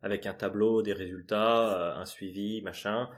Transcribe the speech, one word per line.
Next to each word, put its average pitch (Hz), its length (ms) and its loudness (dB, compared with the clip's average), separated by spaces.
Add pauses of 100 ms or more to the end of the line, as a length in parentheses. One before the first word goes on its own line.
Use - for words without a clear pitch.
avec 101 240 -2
un 95 80 -4
tableau, 107 480 4
des 104 100 0
résultats, 95 1040 2
euh, 78 60 -6
un 90 40 -8
suivi, 101 580 -6
machin, 107 560 -4